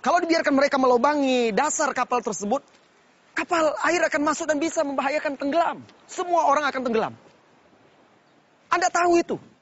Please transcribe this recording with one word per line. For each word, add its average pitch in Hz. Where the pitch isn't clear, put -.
Kalau 302
dibiarkan 330
mereka 277
melobangi 254
dasar 277
kapal 247
tersebut, 214
kapal 330
air 330
akan 302
masuk 311
dan 302
bisa 320
membahayakan 277
tenggelam. 285
Semua 349
orang 285
akan 262
tenggelam. 208
Anda 349
tahu 349
itu. 240